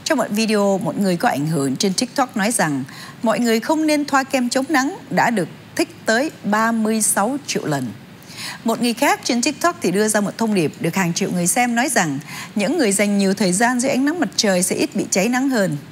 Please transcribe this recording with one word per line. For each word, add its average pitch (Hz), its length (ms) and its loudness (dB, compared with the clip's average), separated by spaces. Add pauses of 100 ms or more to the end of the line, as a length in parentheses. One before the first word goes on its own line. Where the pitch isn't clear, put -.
Trong 302 140 0
một - 120 0
video, 202 480 2
một 170 200 -4
người 190 180 2
có - 120 0
ảnh 147 180 0
hưởng 139 300 0
trên 196 160 0
TikTok 254 440 -2
nói 208 140 0
rằng 147 340 0 (380)
mọi 226 180 0
người 233 200 2
không 311 260 0
nên 294 180 2
thoa 277 200 0
kem 254 240 0
chống 262 200 0
nắng 302 280 0 (140)
đã 180 200 2
được 190 180 0 (280)
thích 330 120 0 (180)
tới 247 240 2 (140)
ba 220 280 2
mươi 220 300 0
sáu 214 340 0 (100)
triệu - 200 -4
lần. 139 200 -2 (760)
Một 226 180 0
người 233 120 0
khác 359 300 2
trên 240 180 0
TikTok 339 400 0
thì 185 80 2
đưa 208 180 2
ra 214 120 2
một - 180 -4
thông 214 160 0
điệp 160 260 2
được 165 140 -2
hàng 175 180 2
triệu - 180 -2
người 175 160 0
xem, 247 280 2
nói 240 140 0
rằng 160 300 0 (360)
những 214 240 0
người 214 140 4
dành 202 260 2
nhiều 196 160 4
thời 190 180 2
gian 240 280 2
dưới 254 100 0
ánh 254 140 2
nắng 320 160 0
mặt 190 160 0
trời 185 260 2
sẽ 202 140 0
ít - 200 -2
bị - 140 0
cháy 190 180 2
nắng 254 200 0
hơn. 190 280 0 (160)